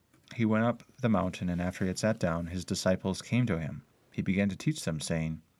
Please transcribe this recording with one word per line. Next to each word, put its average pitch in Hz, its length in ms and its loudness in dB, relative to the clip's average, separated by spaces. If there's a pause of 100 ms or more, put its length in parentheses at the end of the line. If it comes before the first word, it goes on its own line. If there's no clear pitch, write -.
(340)
he 117 100 0
went 110 200 4
up 120 180 0 (180)
the 123 80 2
mountain, 92 400 2
and 87 120 0
after 90 240 -2
he 92 40 2
had 90 100 -2
sat 110 200 2
down, 85 280 0
his 87 180 -6
disciples 92 580 0
came 120 240 2
to 92 120 0
him. 76 240 -6 (280)
He - 120 -4
began 98 260 2
to 95 80 -2
teach - 280 -2
them, 80 160 -2
saying, 80 420 -2 (180)